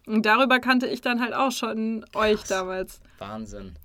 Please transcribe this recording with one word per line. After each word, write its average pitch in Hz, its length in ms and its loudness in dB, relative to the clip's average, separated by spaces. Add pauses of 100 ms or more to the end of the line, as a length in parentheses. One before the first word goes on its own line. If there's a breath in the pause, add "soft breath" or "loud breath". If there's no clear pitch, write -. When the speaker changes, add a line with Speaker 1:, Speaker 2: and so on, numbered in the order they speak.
Speaker 1:
Und 220 200 2
darüber 247 340 6
kannte 254 260 2
ich - 140 -4
dann 240 200 0
halt 240 140 -2
auch 262 160 2
schon 220 540 -4 (100)
euch 214 240 4
Speaker 2:
Krass. - 100 -10
Speaker 1:
damals. 185 520 -4 (180)
Speaker 2:
Wahnsinn. 104 560 -10 (100)